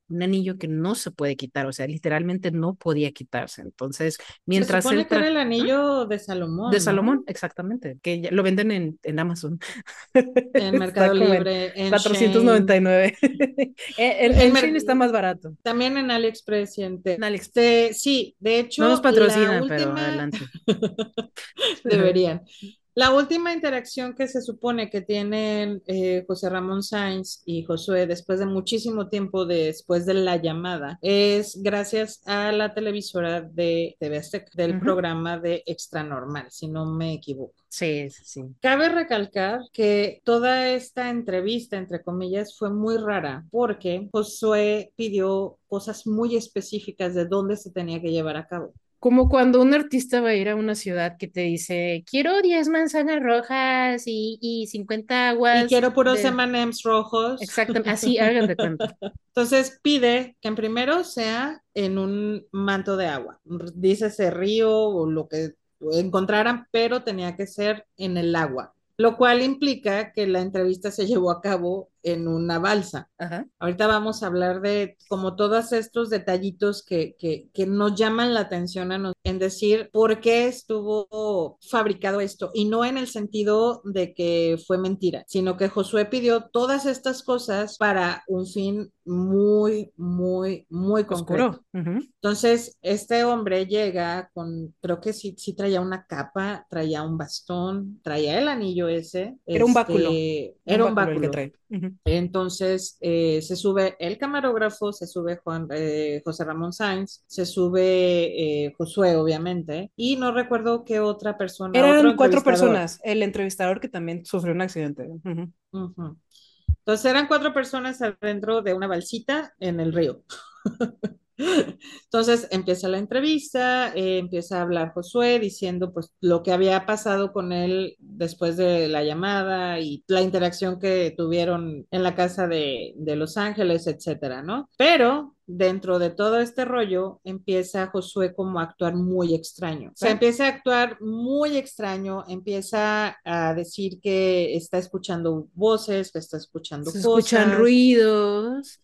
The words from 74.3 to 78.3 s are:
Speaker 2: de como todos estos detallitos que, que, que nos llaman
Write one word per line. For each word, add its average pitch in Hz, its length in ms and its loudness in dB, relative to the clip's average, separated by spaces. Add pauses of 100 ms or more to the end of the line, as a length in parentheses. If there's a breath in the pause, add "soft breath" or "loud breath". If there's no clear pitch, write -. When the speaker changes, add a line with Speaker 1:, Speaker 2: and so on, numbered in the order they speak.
Speaker 2:
de 202 360 -2 (120)
como 190 260 -4
todos 214 380 0
estos 226 380 -2
detallitos 196 720 -2
que, 165 340 -4
que, 160 340 -6
que 190 140 -2
nos 202 300 0
llaman 226 360 2